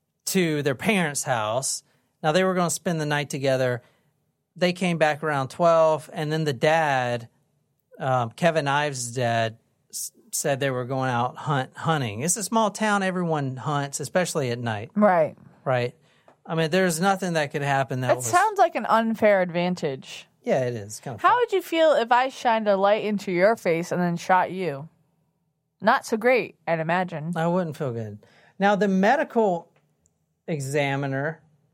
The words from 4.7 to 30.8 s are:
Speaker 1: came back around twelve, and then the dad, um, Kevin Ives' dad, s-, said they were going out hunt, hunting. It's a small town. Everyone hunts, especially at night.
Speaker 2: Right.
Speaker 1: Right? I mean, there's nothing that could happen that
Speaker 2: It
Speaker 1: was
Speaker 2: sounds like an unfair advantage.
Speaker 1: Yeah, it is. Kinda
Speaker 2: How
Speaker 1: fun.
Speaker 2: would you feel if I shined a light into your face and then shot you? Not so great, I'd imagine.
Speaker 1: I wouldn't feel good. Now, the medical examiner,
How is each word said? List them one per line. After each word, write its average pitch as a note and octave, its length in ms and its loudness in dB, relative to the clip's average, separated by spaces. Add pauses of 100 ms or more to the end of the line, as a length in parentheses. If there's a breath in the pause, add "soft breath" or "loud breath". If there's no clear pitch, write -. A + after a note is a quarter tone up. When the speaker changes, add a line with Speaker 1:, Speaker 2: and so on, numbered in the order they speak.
Speaker 1:
came F3 240 -2
back D3+ 240 0
around C#3+ 280 -2
twelve, D#3+ 640 2
and D#3 200 -4
then D#3+ 120 0
the D3+ 100 0
dad, C3 760 0 (720)
um, B2+ 320 0
Kevin D#3+ 360 0
Ives' C#3 460 -2
dad, A#2 440 -2 (340)
s-, - 200 -10 (200)
said C#3 280 -2
they C#3 120 0
were B2+ 140 -4
going C3 260 -2
out B2 260 -2
hunt, C#3 380 -2
hunting. B2 460 -2
It's F3 140 -2
a A3 80 -6
small A3 280 0
town. G3+ 320 0
Everyone D#3+ 540 -2
hunts, C#3+ 420 -4
especially D#3 500 -2
at A#2+ 80 -2
night. A2+ 380 -6
Speaker 2:
Right. F#3 400 4 (280)
Speaker 1:
Right? B2 300 0 (540 soft breath)
I F3 80 -6
mean, D#3+ 160 0
there's F3+ 280 2
nothing F#3+ 340 0
that D3+ 180 0
could D3+ 100 -4
happen C3+ 400 0
that B2 120 0
Speaker 2:
It - 40 4
Speaker 1:
was - 80 -6
Speaker 2:
sounds F#4+ 320 2
like E4+ 180 4
an A#3+ 120 -4
unfair A3 560 4
advantage. F3 840 -4 (180)
Speaker 1:
Yeah, D#3 200 0
it B2 100 -2
is. G#2 240 -12
Kinda B2+ 220 -12
Speaker 2:
How F4 80 4
Speaker 1:
fun. A#4 80 4
Speaker 2:
would B4 160 0
you F#4+ 80 0
feel D#4+ 320 2
if A#3 180 2
I B3+ 160 4
shined A3+ 400 0
a G3+ 80 4
light G3 300 4
into G3+ 260 -4
your F#3 240 4
face F3 380 -2
and F3 80 0
then F3 160 0
shot F#3 340 2
you? D#3+ 380 -6 (920)
Not A#3+ 240 2
so A#3+ 120 -2
great, A3+ 400 2 (100)
I'd E3 140 0
imagine. E3+ 560 -2
Speaker 1:
I E3 100 0
wouldn't E3+ 300 -2
feel C3+ 160 -4
good. G#2+ 260 -10 (400 soft breath)
Now, G3+ 160 4
the G3 140 2
medical G3+ 800 2 (800)
examiner, C#3 920 -2 (340)